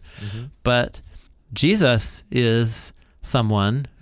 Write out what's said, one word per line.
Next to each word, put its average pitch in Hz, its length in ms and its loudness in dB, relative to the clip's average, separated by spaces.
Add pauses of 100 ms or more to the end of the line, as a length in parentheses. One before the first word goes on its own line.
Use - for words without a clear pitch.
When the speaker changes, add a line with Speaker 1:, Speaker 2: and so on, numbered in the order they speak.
(220)
Speaker 1:
Mm-hmm. 104 220 -10 (200)
Speaker 2:
But 120 380 0 (520)
Jesus 139 800 2
is 117 640 0 (280)
someone, 110 640 0 (160)